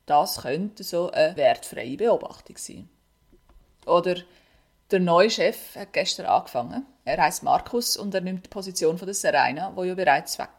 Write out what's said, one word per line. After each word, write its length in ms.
Das 360
könnte 420
so 260
eine 280
wertfreie 580
Beobachtung 640
sein. 320
Oder 300
der 80
neue 300
Chef 480
hat 160
gestern 320
angefangen. 600
Er 180
heisst 200
Markus 520
und 180
er 60
nimmt 280
die 20
Position 480
von 80
der 100
Serena, 600
die 100
ja 80
bereits 420
weg 220